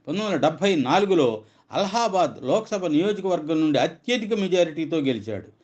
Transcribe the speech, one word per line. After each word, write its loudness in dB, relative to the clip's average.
పంతొమ్మిది -4
వందల 0
డెబ్భై 0
నాలుగులో 2
అలహాబాద్ 0
లోక్సభ -2
నియోజకవర్గం 0
నుండి 2
అత్యధిక -2
మెజారిటీతో 0
గెలిచాడు. -4